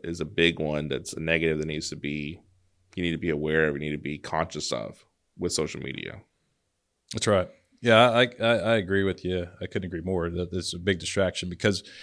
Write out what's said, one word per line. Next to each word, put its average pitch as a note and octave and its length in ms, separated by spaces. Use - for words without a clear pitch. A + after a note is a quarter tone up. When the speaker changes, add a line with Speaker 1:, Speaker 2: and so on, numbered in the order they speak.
Speaker 1:
is E2+ 160
a D#2+ 60
big E2+ 340
one D2+ 280
that's C2 260
a - 60
negative D#2+ 400
that D2+ 80
needs D#2 220
to D2+ 60
be, D2 440
you F2+ 80
need E2+ 80
to D#2+ 60
be E2 140
aware D#2 360
of, D2 60
you C#2+ 60
need D2+ 120
to D2+ 60
be D2 200
conscious D#2 540
of - 320
with F2 140
social - 300
media. - 400
Speaker 2:
That's A2 140
right. F#2 220
Yeah, A#2 300
I, A#2+ 180
I, A2 60
I A2 180
agree G2 280
with F#2+ 220
you. F2+ 220
I F#2+ 60
couldn't F#2 200
agree E2+ 140
more F2 280
that F2 220
it's F#2 220
a F2 60
big F2+ 200
distraction F2+ 500
because F#2 340